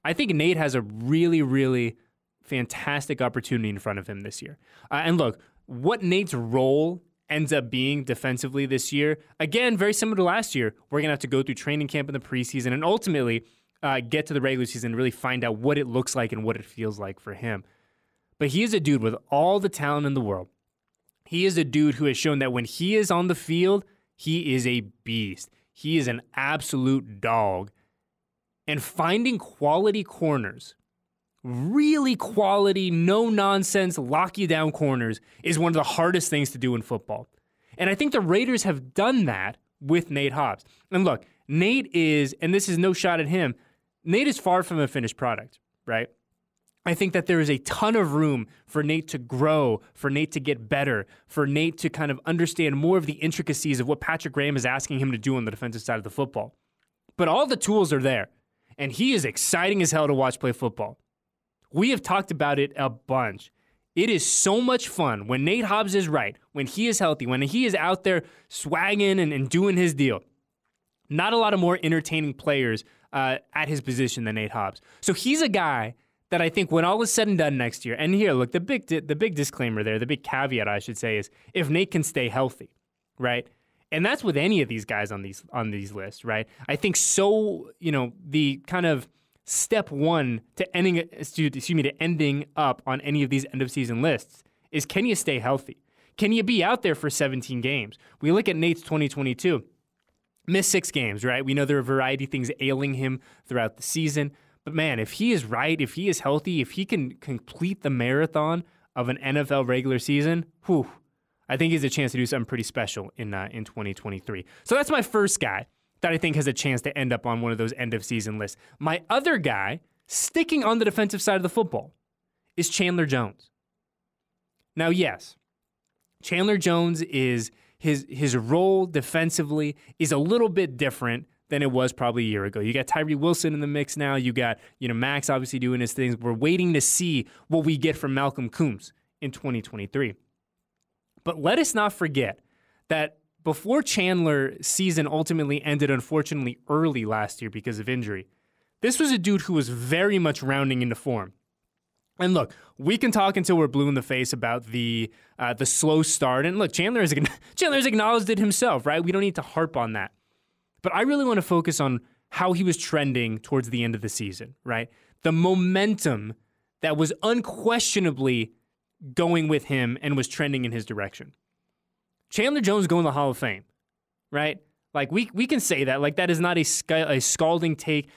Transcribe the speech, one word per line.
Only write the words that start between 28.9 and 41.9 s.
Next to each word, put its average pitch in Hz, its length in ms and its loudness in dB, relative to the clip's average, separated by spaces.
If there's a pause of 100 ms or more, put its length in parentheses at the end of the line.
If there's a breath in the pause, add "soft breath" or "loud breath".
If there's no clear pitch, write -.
quality 190 640 0
corners, 139 720 -4 (680)
really 254 760 2
quality, 196 760 2
no-nonsense, 196 1040 2
lock-you-down 156 760 0
corners 123 500 0 (200 soft breath)
is 160 160 0
one 170 120 2
of 165 40 0
the 202 80 4
hardest 175 460 0
things 139 220 0
to 135 80 -12
do 123 160 0
in 113 80 -2
football. 110 480 -8 (480 soft breath)
And 180 100 0
I 196 60 2
think 285 180 0
the 254 80 2
Raiders 214 440 2
have 135 280 -2
done 226 320 2
that 104 320 -2 (240)
with 160 300 0
Nate 139 240 0
Hobbs. 131 300 -2 (260 soft breath)
And 185 120 2
look, 151 220 2 (240 soft breath)
Nate 196 460 2